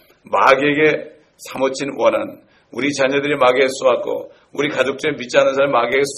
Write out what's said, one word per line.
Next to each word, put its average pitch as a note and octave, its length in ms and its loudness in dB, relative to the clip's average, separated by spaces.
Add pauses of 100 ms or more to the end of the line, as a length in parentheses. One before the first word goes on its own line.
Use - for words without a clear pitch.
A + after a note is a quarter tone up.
(240)
마귀에게 C#3 880 2 (360)
사모친 C3+ 500 -4
원한, A2 440 0 (280)
우리 C#3 220 -4
자녀들이 C#3+ 440 0
마귀에 C3 300 4 (140)
쏘았고 - 520 -2 (200)
우리 C#3+ 180 -4
가족 C3 280 -2
중에 D3+ 200 -2
믿지 B2+ 200 -6
않는 C#3 160 4
사람이 C#3 180 2
마귀에게 B2 300 0 (160)